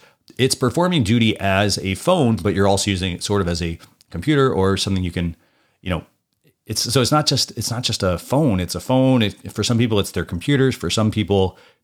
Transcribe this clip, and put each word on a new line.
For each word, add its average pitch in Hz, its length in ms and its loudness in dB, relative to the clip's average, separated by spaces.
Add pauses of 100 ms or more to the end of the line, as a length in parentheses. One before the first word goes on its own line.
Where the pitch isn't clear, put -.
(360)
It's 131 200 0
performing 165 480 2
duty 113 340 2
as 98 400 0
a 95 160 -4
phone, 123 420 2
but 90 160 -2
you're 98 160 2
also 98 220 2
using 92 220 -2
it 85 100 -8
sort 101 180 0
of 87 80 -2
as 85 140 -2
a 82 160 -6 (320)
computer 135 420 0
or 95 240 2
something 95 280 -2
you 85 80 -4
can, 87 240 -2 (440)
you 92 100 -8
know, 80 140 -4 (640)
it's, - 160 -4
so 131 180 0
it's 117 120 2
not 151 140 2
just, - 300 -2
it's 113 140 -6
not 117 140 -6
just - 180 -4
a 90 160 0
phone. 127 400 0
It's 90 160 -4
a 87 60 -6
phone. 131 420 2
It, - 300 -6
for 110 100 -4
some 117 160 0
people, 110 220 2
it's 87 100 -2
their 87 140 -4
computers. 131 500 0
For 85 160 -6
some 110 220 0
people, 98 440 0 (280)